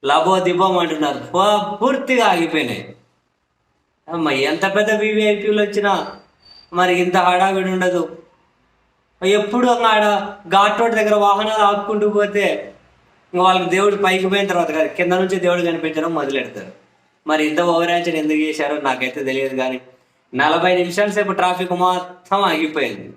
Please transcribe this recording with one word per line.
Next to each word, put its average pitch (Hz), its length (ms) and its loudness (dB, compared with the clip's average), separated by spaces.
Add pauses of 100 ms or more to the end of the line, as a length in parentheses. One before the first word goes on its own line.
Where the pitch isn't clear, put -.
లబో 160 360 4
దిబోం 180 380 2
అంటున్నారు, 151 400 -2
పూ-, 202 580 0
పూర్తిగా 254 500 0
ఆగిపోయినాయి. 156 720 -2 (1120)
అమ్మ, 160 220 -2
ఎంత 156 460 0
పెద్ద 214 140 2
వివిఐపీలు 214 720 0
వచ్చినా 202 540 -2 (560)
మరి 180 280 2
ఇంత 180 160 0
హడావిడి 185 540 2
ఉండదు. 180 460 -2 (1080)
ఎప్పుడు 208 400 2
ఆడ 226 360 2 (460)
ఘాట్ 208 320 4
రోడ్ 233 140 2
దగ్గర 214 200 2
వాహనాలు 208 480 2
ఆపుకుంటూ 208 460 0
పోతే 202 680 -2 (600)
ఇంక 180 80 2
వాళ్ళకి 185 280 2
దేవుడు 196 260 2
పైకి 185 320 0
పోయిన 196 180 0
తర్వాత 175 240 0
కాదు, 156 180 0
కింద 175 240 -2
నుంచి 185 280 0
దేవుడు 175 220 0
కనిపించడం 160 520 -4
మొదలెడతారు. 127 580 -6 (540)
మరి 156 200 0
ఇంత 156 140 -2
ఓవర్ 170 300 0
యాక్షన్ 170 260 -2
ఎందుకు 156 220 -2
చేశారో 151 420 -2
నాకైతే 127 440 -4
తెలియదు, 131 320 -4
కానీ 127 240 -4 (540)
నలభై 170 420 2
నిమిషాల 180 340 0
సేపు 190 220 -2
ట్రాఫిక్ 180 400 -2
మొత్తం 180 680 -2
ఆగిపోయింది. 156 760 -4